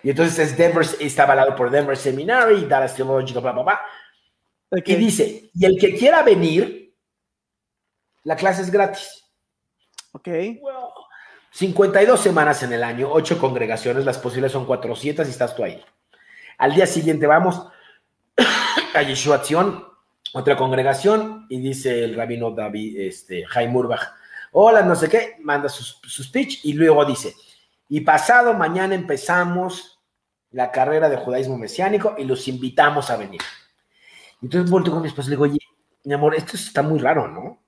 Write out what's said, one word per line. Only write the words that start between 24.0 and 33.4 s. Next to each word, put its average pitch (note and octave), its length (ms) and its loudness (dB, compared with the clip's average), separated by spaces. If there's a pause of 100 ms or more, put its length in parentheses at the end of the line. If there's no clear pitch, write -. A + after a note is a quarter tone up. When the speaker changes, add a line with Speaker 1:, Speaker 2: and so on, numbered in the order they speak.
Speaker 1:
"Hola, G#3+ 320 6
no F3+ 140 2
sé D#3+ 120 0
qué", A3 340 0
manda C#3+ 260 -4
su, A#2+ 160 -10
su - 400 -16
speech, - 400 -6
y D3 80 -2
luego D3+ 320 4
dice, - 300 -4 (540)
"Y - 120 -4
pasado A#3+ 540 4
mañana F#3 420 -2
empezamos F3+ 1040 -4 (500)
la B2 220 -4
carrera D3+ 360 2
de C3+ 100 0
judaísmo C3 380 -4
mesiánico G3 640 -4
y C#3 60 -8
los C3 240 -4
invitamos C3+ 640 -2
a A#2+ 60 -2
venir". F#2+ 260 -12 (1000)